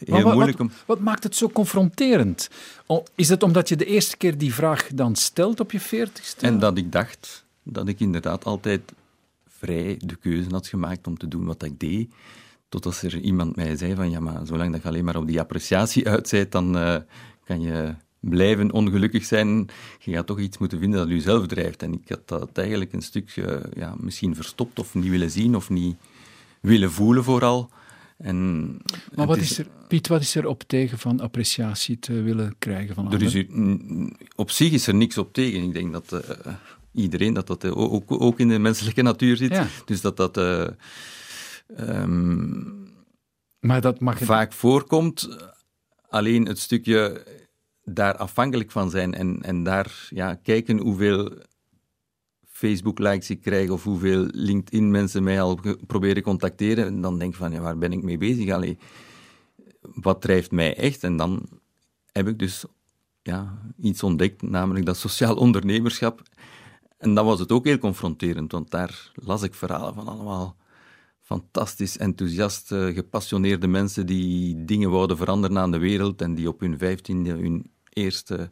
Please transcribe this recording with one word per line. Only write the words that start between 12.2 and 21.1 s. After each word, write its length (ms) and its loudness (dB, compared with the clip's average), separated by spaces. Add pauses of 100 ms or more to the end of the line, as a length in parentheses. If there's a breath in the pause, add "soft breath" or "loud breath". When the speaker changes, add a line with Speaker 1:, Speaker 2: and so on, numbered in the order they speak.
Speaker 2:
Tot 160 -8
als 180 -6
er 160 -4
iemand 360 0
mij 200 -4
zei 200 -4
van, 140 -2
"Ja, 100 -4
maar 260 -6
zolang 260 -2
dat 100 -6
je 60 -8
alleen 180 -2
maar 100 -2
op 120 -4
die 120 0
appreciatie 720 0
uit 180 2
zijt, 240 2
dan, 260 2
eh, 180 2 (500 loud breath)
kan 160 -4
je 340 -2 (240)
blijven 520 4
ongelukkig 540 2
zijn. 420 2 (320 loud breath)
Je 140 -8
gaat 140 -2
toch 120 -4
iets 180 -4
moeten 220 -2
vinden 200 2
dat 100 0
je 120 2